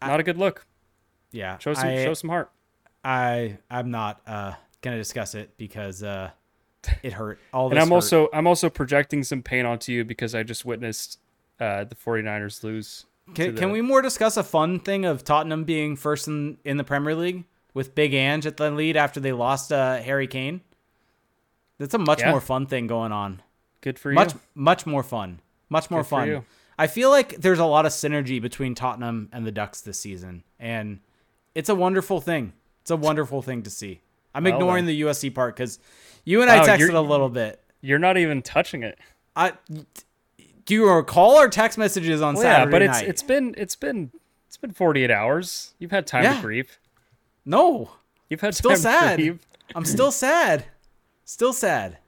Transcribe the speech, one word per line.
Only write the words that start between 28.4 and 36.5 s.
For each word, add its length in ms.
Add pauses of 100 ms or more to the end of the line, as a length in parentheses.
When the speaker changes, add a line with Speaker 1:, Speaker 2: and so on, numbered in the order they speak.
Speaker 1:
between 340
Tottenham 580
and 120
the 60
Ducks 300
this 180
season, 440 (160)
and 400 (560)
it's 140
a 60
wonderful 460
thing. 320 (280)
It's 100
a 40
wonderful 460
thing 220
to 60
see. 300 (340)
I'm 100
Speaker 2:
Well 100
Speaker 1:
ignoring 320
Speaker 2:
then. 80
Speaker 1:
the 40
U 120
S 100
C 120
part 240
'cause 240 (440)
you 200
and 80